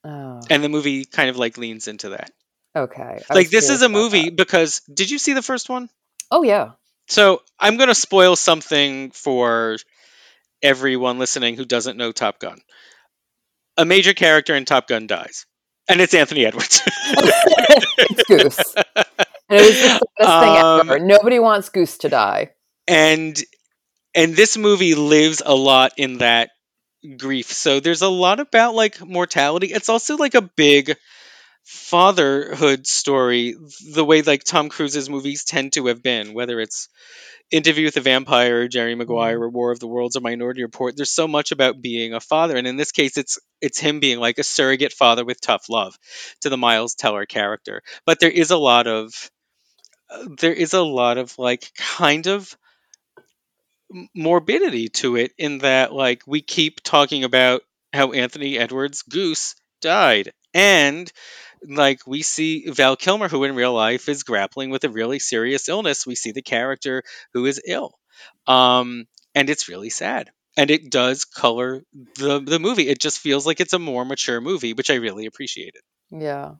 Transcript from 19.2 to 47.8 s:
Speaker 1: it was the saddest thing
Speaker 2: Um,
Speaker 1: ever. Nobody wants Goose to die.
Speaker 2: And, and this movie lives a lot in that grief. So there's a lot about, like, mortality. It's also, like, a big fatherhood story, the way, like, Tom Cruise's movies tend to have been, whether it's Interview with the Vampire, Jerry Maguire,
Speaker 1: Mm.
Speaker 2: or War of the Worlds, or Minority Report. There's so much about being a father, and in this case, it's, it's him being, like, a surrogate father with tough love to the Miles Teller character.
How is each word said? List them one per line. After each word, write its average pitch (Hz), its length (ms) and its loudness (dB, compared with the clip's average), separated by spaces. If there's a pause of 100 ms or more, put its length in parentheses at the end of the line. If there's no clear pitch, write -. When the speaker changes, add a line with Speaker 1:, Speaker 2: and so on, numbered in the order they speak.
Speaker 1:
it 202 120 8
was 214 200 8
the 254 180 4 (240)
saddest 165 200 6
thing 165 200 6
Speaker 2:
Um, 160 260 6
Speaker 1:
ever. 139 100 2
Nobody 208 400 6
wants 214 300 2
Goose 175 300 -2
to 151 100 -4
die. 107 420 0 (360)
Speaker 2:
And, 156 540 2 (720)
and 165 220 2
this 214 220 4
movie 196 380 2
lives 151 500 4
a 143 100 4
lot 135 420 4
in 131 220 -4
that 117 300 2 (680)
grief. 131 340 -6
So 139 280 0
there's 160 220 0
a 190 80 2
lot 185 300 2
about, 233 360 2
like, 214 300 -2
mortality. 175 640 -2
It's - 220 -4
also, 233 280 -2
like, 285 180 -2
a 247 60 6
big 147 540 2 (680)
fatherhood 147 1200 0
story, 123 680 -2 (380)
the 156 120 0
way, 156 180 4
like, 143 200 0
Tom 151 260 0
Cruise's 143 400 -6
movies 139 360 -10
tend 135 280 -4
to 131 140 -4
have 120 160 -4
been, 110 300 -4
whether 120 260 -8
it's - 300 -10 (600)
Interview 156 320 2
with 151 120 -2
the 147 60 -2
Vampire, 123 680 2
Jerry 117 260 -4
Maguire, 117 420 -4
Speaker 1:
Mm. 117 40 -6
Speaker 2:
or 117 80 -6
War 120 220 -4
of 120 100 -6
the 117 60 -12
Worlds, 120 280 -6
or 131 60 -6
Minority 123 420 -8
Report. 123 320 -8
There's 143 160 -6
so 160 160 -2
much 147 240 -4
about 131 300 -2
being 117 320 -8
a 113 80 -8
father, 160 340 -2
and 123 100 -4
in 127 120 -8
this 147 160 -6
case, 139 240 -2
it's, - 200 -6 (220)
it's - 180 -8
him 151 220 -4
being, 131 200 0
like, 117 180 -2
a 147 60 -6
surrogate 135 500 -2
father 120 320 2
with 123 160 -8
tough - 260 -2
love 104 300 -6 (440)
to 147 80 -6
the 135 60 -4
Miles 117 400 0
Teller 104 300 -4
character. 104 560 -8 (240)